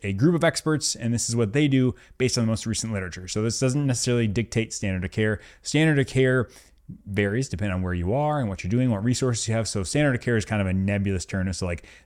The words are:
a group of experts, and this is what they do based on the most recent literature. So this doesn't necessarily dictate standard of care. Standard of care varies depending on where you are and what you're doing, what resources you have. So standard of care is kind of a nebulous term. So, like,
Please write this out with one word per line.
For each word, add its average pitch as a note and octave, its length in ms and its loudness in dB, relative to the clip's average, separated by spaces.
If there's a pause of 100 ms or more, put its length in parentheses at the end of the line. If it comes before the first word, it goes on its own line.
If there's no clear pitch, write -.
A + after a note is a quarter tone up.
a G2+ 120 -2
group C#3 200 4
of D#3 80 2
experts, D#3 540 0
and A#2 180 -2
this A#2 140 -2
is A#2 80 0
what A2 160 2
they D3 160 4
do B2+ 260 4 (240)
based B2+ 180 0
on B2 60 2
the A2 80 2
most A2 160 -2
recent A2 260 -4
literature. F#2 360 -6
So G#2+ 140 -2
this A2+ 180 0
doesn't C3+ 260 2
necessarily A#2+ 400 2
dictate A2 460 -2
standard F#2+ 320 -2
of F#2 80 -6
care. G#2+ 260 0 (240)
Standard D3+ 380 2
of C3 80 0
care B2+ 400 2 (580)
varies G2+ 420 0
depending F#2+ 280 -2
on F#2 60 0
where F2+ 120 -2
you F2 200 -2
are D3+ 260 0
and A#2 80 -2
what F#2+ 160 -8
you're F#2 60 -4
doing, B2 200 2
what G2+ 140 -2
resources B2 420 0
you A2+ 80 -2
have. A2+ 140 0
So G2 160 -4
standard D3 320 2
of A#2 60 -4
care A#2+ 140 0
is G#2 80 0
kind G#2+ 160 -2
of G2 60 0
a F#2 60 -2
nebulous G2 520 0
term. F#2+ 280 -4
So, F#2 140 -4
like, F2 200 -6 (200)